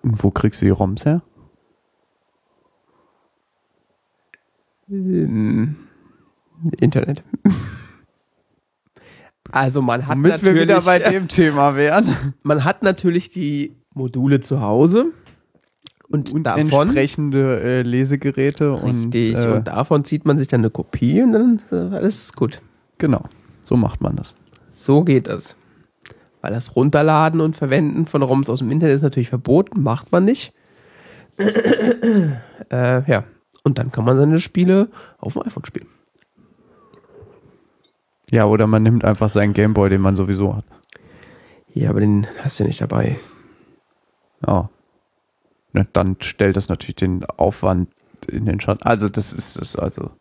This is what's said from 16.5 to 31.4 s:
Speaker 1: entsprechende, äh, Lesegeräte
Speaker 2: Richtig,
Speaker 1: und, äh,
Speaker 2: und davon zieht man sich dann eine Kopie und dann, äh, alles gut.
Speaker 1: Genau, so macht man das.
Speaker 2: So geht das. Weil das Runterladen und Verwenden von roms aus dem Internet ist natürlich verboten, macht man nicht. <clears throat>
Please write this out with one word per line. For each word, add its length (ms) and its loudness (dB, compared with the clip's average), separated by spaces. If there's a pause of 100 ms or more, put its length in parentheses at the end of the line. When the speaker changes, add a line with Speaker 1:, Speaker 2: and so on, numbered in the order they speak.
Speaker 1:
entsprechende, 1000 0
äh, 220 0
Lesegeräte 1000 0
Speaker 2:
Richtig, 540 -2
Speaker 1:
und, 60 0
äh, 80 0
Speaker 2:
und 180 0
davon 380 0
zieht 180 -6
man 140 2
sich 100 -2
dann 140 2
eine 80 2
Kopie 520 -2
und 120 4
dann, 360 2
äh, 260 -4
alles 360 -2
gut. 300 -4 (360)
Speaker 1:
Genau, 280 0 (380)
so 120 -2
macht 240 0
man 160 -4
das. 200 -10 (340)
Speaker 2:
So 340 2
geht 240 2
das. 300 -10 (800)
Weil 140 -8
das 240 -6
Runterladen 640 2
und 160 -2
Verwenden 480 0
von 160 -2
roms 280 0
aus 100 -2
dem 120 -4
Internet 240 2
ist 60 0
natürlich 280 -2
verboten, 540 0
macht 300 -2
man 100 4
nicht. 300 -2 (840)
<clears throat> 60 -4 (1300)